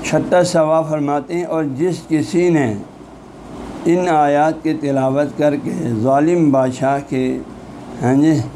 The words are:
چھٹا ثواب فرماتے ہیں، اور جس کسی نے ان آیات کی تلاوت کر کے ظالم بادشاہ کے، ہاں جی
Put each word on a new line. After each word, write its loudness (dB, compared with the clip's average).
چھٹا 2
ثواب 2
فرماتے -2
ہیں، -2
اور -2
جس -2
کسی 0
نے 2
ان 2
آیات 2
کی 0
تلاوت 0
کر 2
کے -6
ظالم 4
بادشاہ 0
کے، -2
ہاں 2
جی 4